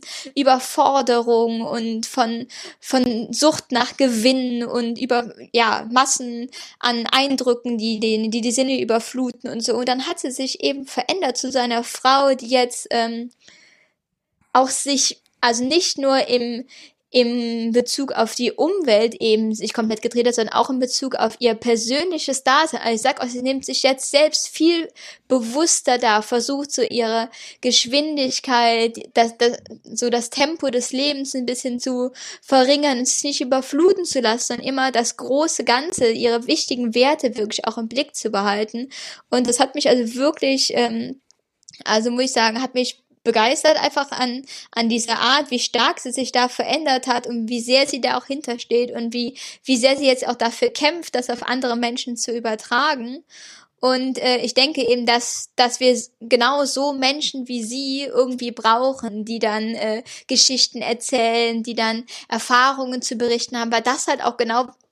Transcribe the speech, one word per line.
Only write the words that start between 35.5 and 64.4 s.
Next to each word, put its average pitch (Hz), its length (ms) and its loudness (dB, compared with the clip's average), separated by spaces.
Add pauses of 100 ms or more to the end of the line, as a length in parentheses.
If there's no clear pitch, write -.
Ganze, 254 440 2
ihre 233 380 0
wichtigen 254 480 0
Werte 269 400 2
wirklich 214 320 -4
auch 220 100 -6
im 226 120 -6
Blick 285 260 -4
zu - 140 -4
behalten. 208 580 -2 (420)
Und 247 200 2
das 240 100 0
hat 269 160 2
mich 294 140 2
also 240 260 2
wirklich, 269 600 0
ähm, 240 440 -2 (640)
also 220 260 2
muss 247 160 0
ich 262 60 -2
sagen, 226 300 2
hat 254 120 -6
mich 254 300 -2 (200)
begeistert 240 560 4
einfach 285 320 0
an, 247 320 -4 (280)
an 226 180 0
dieser 226 300 0
Art, 285 320 2
wie 247 80 -2
stark 269 400 0
sie 254 120 -8
sich 254 200 -4
da 247 160 2
verändert 262 580 -2
hat 247 220 -2
und 233 220 -4
wie 240 120 -2
sehr 254 260 4
sie 277 140 -6
da 247 160 0
auch 254 80 -6
hintersteht 240 640 -2
und 233 220 -6
wie, 240 240 -6 (260)
wie 262 140 2
sehr 262 180 4
sie 285 120 0
jetzt 254 200 2
auch 240 80 -2
dafür 233 340 0
kämpft, 311 440 -2
das 247 160 -2
auf 233 140 -6
andere 247 320 -2
Menschen 240 420 -4
zu - 140 -6
übertragen. 240 920 -4 (560)
Und, 254 380 0
äh, 254 200 2
ich 233 180 -2
denke 269 260 2
eben, 240 240 2
dass, 240 500 0
dass 247 240 2
wir 254 120 6
s-, 226 280 0
genau 247 460 2
so 277 280 -2
Menschen 269 540 -2
wie 240 160 -6
sie 269 400 -6
irgendwie 247 480 -2
brauchen, 226 720 0
die 226 160 -6
dann, 220 360 -2
äh, 220 260 -4 (260)
Geschichten 247 540 2
erzählen, 233 800 0
die 233 140 -8
dann 226 300 -2 (220)
Erfahrungen 254 760 0
zu 254 140 -6
berichten 240 400 -2
haben, 233 140 -2
weil 226 120 2
das 262 240 0
halt 294 160 -2
auch 240 140 -2
genau 240 280 0 (260)